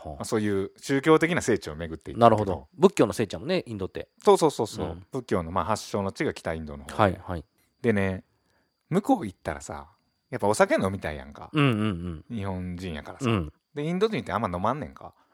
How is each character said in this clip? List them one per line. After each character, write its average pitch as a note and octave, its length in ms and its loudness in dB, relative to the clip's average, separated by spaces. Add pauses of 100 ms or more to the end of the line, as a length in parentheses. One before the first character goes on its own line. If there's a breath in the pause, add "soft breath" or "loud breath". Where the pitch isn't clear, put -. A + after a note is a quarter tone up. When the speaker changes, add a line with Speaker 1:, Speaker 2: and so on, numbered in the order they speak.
Speaker 1:
あ。 E2 40 -10
Speaker 2:
ま D2+ 100 -10
あ、 A#2 40 -8
そ A2+ 140 -2
う G#2+ 40 0
い G2+ 220 0
う G2 140 -8
宗 C#3 240 -2
教 D#3 180 8
的 E3 160 0
な A#2 60 -2
聖 G#2 180 2
地 - 100 -12
を D2+ 60 -10
巡 E2 180 -8
っ D#2+ 80 -12
て - 100 -14
い - 20 -10
っ - 20 -10
た - 40 -2
け - 0 -
ど。 - 0 -
Speaker 1:
な A#2 100 10
る G#2+ 80 4
ほ G#2+ 80 0
ど。 E2 220 -4 (100)
仏 F#3 180 4
教 C#3 100 6
の G2+ 60 2
聖 G#2 160 -2
地 - 60 -12
や E2+ 60 -6
も A2 80 -10
ん - 20 -4
ね、 F3+ 160 -2
イ A#2+ 80 -10
ン G#2+ 40 -6
ド F#2 100 -6
っ - 20 -8
て。 - 180 -12 (160)
Speaker 2:
そ G3 120 8
う - 20 6
そ E3 100 6
う C#3 40 4
そ B2+ 120 -2
う G#2+ 40 -4
そ G2+ 140 -6
う。 D#2 40 -2
Speaker 1:
う D2+ 60 -4
ん。 F2 200 -12
Speaker 2:
仏 C3 140 -8
教 F#2+ 180 0
の、 D#2+ 80 -8
ま F#2 100 0
あ、 D#2+ 40 0
発 G#2 180 -2
祥 G#2 200 -4
の G2 100 -4
地 - 100 -4
が A#2+ 100 -2
北 - 200 -6
イ D#2+ 80 -6
ン D#2+ 40 -10
ド C#2+ 120 -12
の - 80 -16
方 - 60 -14
で。 - 40 -12
Speaker 1:
は G#2 140 6
い F#2 120 -4
は F2+ 140 -8
い。 E2 80 -8 (380)
Speaker 2:
で A#2+ 100 2
ね、 F#2+ 320 0 (680)
向 F3+ 120 0
こ B3 200 2
う B2+ 40 -6
行 F#2+ 80 -8
っ - 80 -20
た D#2 140 -6
ら C#2+ 60 -12
さ、 D2 260 -12 (420)
や B2+ 80 -6
っ - 20 -6
ぱ G2+ 80 2
お G#2 60 6
酒 G3 220 4
飲 G2 160 2
み G2 80 -6
た E2 120 -6
い D2 60 -8
や C2 80 -12
ん C#2+ 80 -18
か。 - 180 -18
Speaker 1:
う D#3 80 0
ん C#3+ 40 6
う - 20 6
ん F#2 640 0
う B2 40 -12
ん。 - 20 -6
Speaker 2:
日 G2+ 100 -6
本 F2+ 320 -6
人 F2 160 -8
や D2 80 -10
か F2+ 120 -14
ら F#2 60 -18
さ。 G#2 80 -2
Speaker 1:
う A2+ 60 2
ん。 E2 200 0 (200)
Speaker 2:
で、 D3 100 -6
イ D#3+ 80 -4
ン F3+ 60 -2
ド G3+ 100 2
人 G3 140 -2
っ - 20 -6
て - 80 -8
あ F#2 60 2
ん A2 40 -2
ま G#2+ 140 0
飲 F2 60 -4
ま A2 120 2
ん D3+ 60 -8
ね A#2 60 -8
ん C2+ 80 -14
か。 - 220 -20 (180)